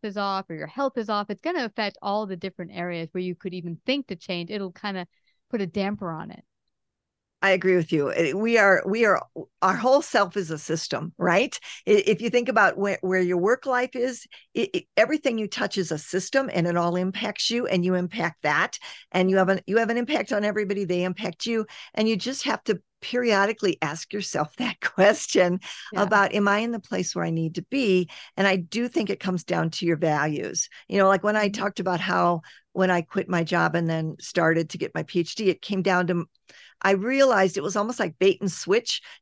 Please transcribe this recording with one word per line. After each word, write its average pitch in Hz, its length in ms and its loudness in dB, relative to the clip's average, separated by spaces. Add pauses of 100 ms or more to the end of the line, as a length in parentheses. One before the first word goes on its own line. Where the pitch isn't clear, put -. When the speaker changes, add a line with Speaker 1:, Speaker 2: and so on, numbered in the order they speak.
Speaker 1:
is 202 120 -8
off 196 320 -4
or 165 60 -10
your 156 140 -8
health 269 300 -4
is 220 120 -4
off, 208 200 -2
it's 202 100 -8
gonna 330 240 -2
affect 208 360 -6
all 208 260 -2
the 190 100 -8
different 180 380 -10
areas 175 360 -6
where 185 140 -6
you 180 100 -4
could 175 200 -10
even 170 320 -10
think 269 200 -2
to - 80 -10
change. 175 380 -8
It'll 196 180 -6
kinda 185 380 -8 (420)
put 226 100 -4
a 196 60 -2
damper 196 460 -4
on 156 180 -10
it. - 140 -20 (960)
Speaker 2:
I 196 100 4
agree 185 260 4
with 165 160 2
you. 143 200 2
Eh, 156 200 2
we 226 260 2
are, 196 260 6
we 220 200 2
are, 202 180 4 (400)
our 190 140 4
whole 262 260 4
self 202 340 0
is 175 140 -2
a 156 80 -6
system, 160 600 -6
right? 180 380 2 (300)
I-, 208 180 6
if 208 160 2
you 226 100 -2
think 240 180 2
about 208 280 4
where, 196 240 0
where 185 200 0
your 180 180 2
work 220 260 2
life 254 300 -2
is, 247 320 -4 (280)
it, - 200 -2
it, - 100 -4 (120)
everything 247 420 2
you 220 80 -2
touch 196 320 -4
is 170 140 -2
a 151 60 -2
system, 220 540 -2
and 170 140 2
it 175 100 0
all 175 200 0
impacts 190 520 -2
you, 240 200 -2
and 175 160 0
you 185 100 2
impact 180 480 -4
that, 151 340 0 (360)
and 185 180 2
you 190 60 4
have 190 140 4
an, 190 180 0
you 190 80 0
have 226 120 2
an 233 100 -2
impact 285 340 -2
on 208 120 0
everybody. 202 400 -2
They 175 200 0
impact 185 420 -6
you, 226 180 -2 (300)
and 220 140 2
you 226 80 2
just 254 260 -6
have - 220 -2
to 208 160 0 (200)
periodically 214 840 2
ask 156 300 -6
yourself 196 420 -4
<laughs> - 40 -12
that 240 220 -6
question 185 800 4 (320)
Speaker 1:
Yeah. 196 100 0
Speaker 2:
about, 202 320 4
"Am 202 140 2
I 202 100 2
in 233 140 -2
the 226 80 -6
place 185 340 -4
where 175 100 -2
I 165 60 -2
need 165 240 -2
to 170 160 -6
be?" 190 400 2 (260)
And 196 120 2
I 190 80 2
do 214 320 -4
think 214 220 -2
it 190 100 -6
comes 180 240 -4
down 165 260 0
to - 160 -6
your 170 100 2
values. 151 720 -2 (200)
You 190 100 0
know, 196 80 6
like 190 160 4
when 208 140 0
I 208 140 0
Speaker 1:
Mm-hmm. 202 120 -6
Speaker 2:
talked 196 160 -4
about 180 220 -2
how 175 420 0 (300)
when 185 180 2
I 175 120 2
quit - 260 -4
my 170 160 0
job 165 320 2
and 170 120 0
then 160 300 -4
started 165 520 0
to - 80 -12
get - 180 -6
my 160 80 -4
P 180 160 -2
H - 160 -6
D, 208 140 0
it - 120 -4
came 190 200 -4
down 180 260 2
to, 175 180 -2 (540)
I 196 120 4
realized 214 640 2
it 139 80 -2
was 180 100 -4
almost 220 240 -4
like 180 220 -4
bait 190 200 4
and 196 120 -2
switch, - 500 -2 (200)